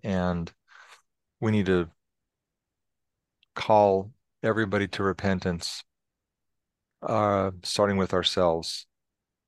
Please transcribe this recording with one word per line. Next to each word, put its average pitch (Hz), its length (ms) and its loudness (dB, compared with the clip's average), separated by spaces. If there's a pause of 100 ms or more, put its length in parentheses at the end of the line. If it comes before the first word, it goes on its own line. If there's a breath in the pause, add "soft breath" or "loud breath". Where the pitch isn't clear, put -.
and 90 480 -2 (880 loud breath)
we 110 100 2
need 104 140 2
to 90 240 2 (1600)
call 104 580 2 (300)
everybody 104 460 0
to - 160 -6
repentance, 92 800 -4 (1160)
uh, 101 500 0 (120)
starting 101 340 0
with 95 160 0
ourselves, 87 720 0 (600)